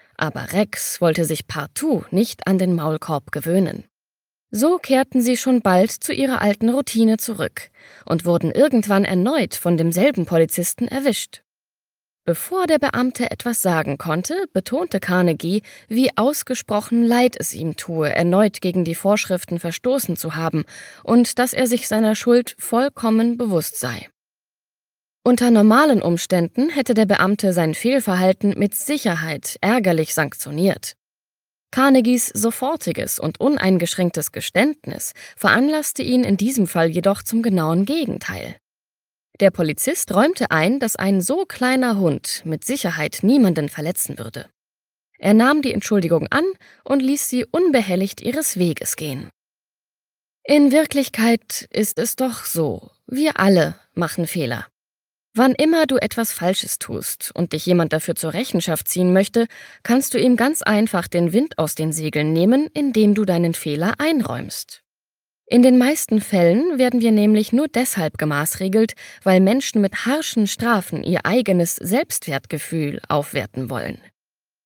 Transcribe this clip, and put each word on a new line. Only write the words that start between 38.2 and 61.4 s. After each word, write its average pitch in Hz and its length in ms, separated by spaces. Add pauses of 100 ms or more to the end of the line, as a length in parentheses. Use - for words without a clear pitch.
Der 196 120
Polizist 185 640
räumte 254 380
ein, 175 280
dass 226 180
ein 190 240
so 330 240
kleiner 254 520
Hund 165 460
mit 160 220
Sicherheit 165 560
niemanden 190 480
verletzen - 500
würde. 113 300 (680)
Er 202 160
nahm 269 280
die 269 120
Entschuldigung 170 540
an 302 160 (400)
und 277 180
ließ 269 280
sie 254 160
unbehelligt 208 760
ihres 277 400
Weges - 380
gehen. 143 320 (1160)
In 285 300
Wirklichkeit 254 960
ist 208 300
es 226 180
doch 254 260
so, 151 480 (160)
wir 294 320
alle 170 400 (140)
machen 165 340
Fehler. 120 400 (640)
Wann 254 200
immer 311 340
du 269 80
etwas - 380
Falsches - 440
tust - 560
und - 200
dich 156 120
jemand 175 280
dafür 160 220
zur 160 180
Rechenschaft 170 560
ziehen 180 240
möchte, 202 340 (340)
kannst 262 320
du - 60
ihm 247 160
ganz 269 260
einfach 208 460
den 170 240
Wind 254 260